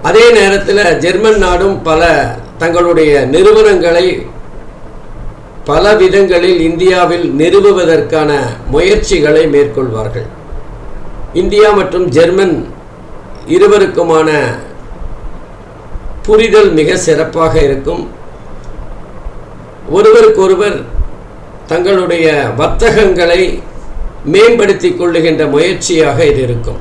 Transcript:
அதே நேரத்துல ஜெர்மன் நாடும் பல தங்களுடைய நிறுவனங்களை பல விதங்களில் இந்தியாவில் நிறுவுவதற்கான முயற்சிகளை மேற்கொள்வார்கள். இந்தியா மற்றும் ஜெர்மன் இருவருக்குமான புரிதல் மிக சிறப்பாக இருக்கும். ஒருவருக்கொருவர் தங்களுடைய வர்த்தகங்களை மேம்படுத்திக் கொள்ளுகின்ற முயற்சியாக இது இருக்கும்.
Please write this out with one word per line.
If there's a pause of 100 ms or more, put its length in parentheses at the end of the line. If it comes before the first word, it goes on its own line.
அதே (120)
நேரத்துல (240)
ஜெர்மன்
நாடும் (120)
பல (580)
தங்களுடைய (220)
நிறுவனங்களை (1600)
பல
விதங்களில்
இந்தியாவில் (160)
நிறுவுவதற்கான (420)
முயற்சிகளை (100)
மேற்கொள்வார்கள். (1120)
இந்தியா (100)
மற்றும்
ஜெர்மன் (1000)
இருவருக்குமான (2000)
புரிதல் (100)
மிக
சிறப்பாக (140)
இருக்கும். (1900)
ஒருவருக்கொருவர் (920)
தங்களுடைய (320)
வர்த்தகங்களை (920)
மேம்படுத்திக்
கொள்ளுகின்ற (100)
முயற்சியாக (140)
இது
இருக்கும்.